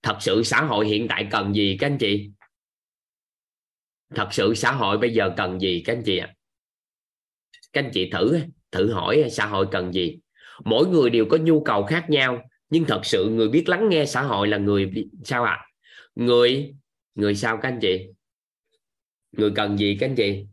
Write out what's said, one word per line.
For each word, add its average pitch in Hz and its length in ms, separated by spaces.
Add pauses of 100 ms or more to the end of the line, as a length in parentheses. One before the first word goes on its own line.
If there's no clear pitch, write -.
Thật 107 180
sự 104 220
xã 117 200
hội 110 240
hiện 107 220
tại 101 220
cần 101 240
gì 101 260
các 139 60
anh 143 120
chị? 104 320 (1800)
Thật 104 180
sự 104 220
xã 123 180
hội 104 260
bây 117 160
giờ 98 220
cần 92 240
gì 90 260
các 113 60
anh 117 120
chị 95 140
ạ? - 160 (1400)
Các 139 120
anh 120 100
chị 92 160
thử, 120 300 (300)
thử 101 220
hỏi 110 380
xã 107 160
hội 98 240
cần 90 220
gì? 87 260 (460)
Mỗi 120 220
người 151 240
đều 113 200
có 160 60
nhu 160 280
cầu 104 200
khác 165 240
nhau, 131 340 (280)
nhưng 160 140
thật 107 200
sự 101 240
người 110 200
biết 165 200
lắng 196 200
nghe 156 180
xã 131 160
hội 104 260
là 104 100
người 101 280
bi-, 98 220 (160)
sao 123 200
ạ? 92 220 (480)
Người, 123 600 (400)
người 104 200
sao 110 280
các 131 60
anh 123 120
chị? 101 260 (1300)
Người 104 220
cần 104 240
gì 101 220
các 127 60
anh 135 100
chị? 101 360